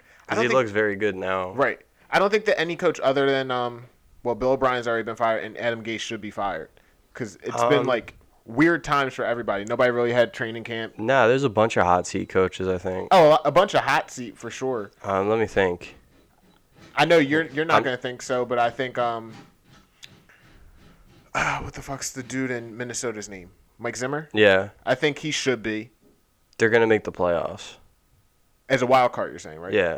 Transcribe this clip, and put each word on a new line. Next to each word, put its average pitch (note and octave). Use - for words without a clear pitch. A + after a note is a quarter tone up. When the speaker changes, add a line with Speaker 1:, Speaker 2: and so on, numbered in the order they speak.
Speaker 1:
I D3
Speaker 2:
'Cause -
Speaker 1:
don't G#3+
Speaker 2:
he B2
Speaker 1:
think A#2
Speaker 2:
looks A#2
very G#2
good G2+
now. F#2
Speaker 1:
Right. B2
I D3+
don't G3
think G#3+
that G3+
any E3
coach E3
other C3+
than, C3+
um, B2
well, A#2+
Bill B2+
O'Brien's B2+
already A2+
been A2+
fired, A2+
and G#2
Adam A#2
Gase A2
should A2
be G#2
fired. F#2+
'Cause A2
it's -
been, B2+
Speaker 2:
Um, B2
Speaker 1:
like, A#2+
weird D3+
times C#3
for B2
everybody. G#2+
Nobody B2
really A#2+
had A#2+
training A2+
camp. A2+
Speaker 2:
Nah, A#2+
there's C3+
a C3+
bunch G#2+
of G2+
hot F2+
seat G2
coaches, F#2
I F#2
think. F#2
Speaker 1:
Oh, D#3+
a, D3
a -
bunch F#3
of B2+
hot C3+
seat A#2+
for A#2
sure. A#2+
Speaker 2:
Um, G2
let A2
me A2
think. F#2
Speaker 1:
I D3
know E3
you're, D3+
you're C#3+
not E3
Speaker 2:
I'm A2+
Speaker 1:
gonna B2+
think B2
so, B2
but A#2+
I A#2+
think, B2+
um, A2+
ah, -
what -
the C#3+
fuck's -
the C3
dude B2+
in A#2
Minnesota's A2+
name? F#2
Mike A2+
Zimmer? C#3
Speaker 2:
Yeah. G2+
Speaker 1:
I B2+
think D3
he D#3
should B2+
be. G#2+
Speaker 2:
They're A2+
gonna A2+
make G#2+
the -
playoffs. F2
Speaker 1:
As C3
a B2
wild B2+
card, F#2
you're D2
saying, D#2+
right? F2+
Speaker 2:
Yeah. F2+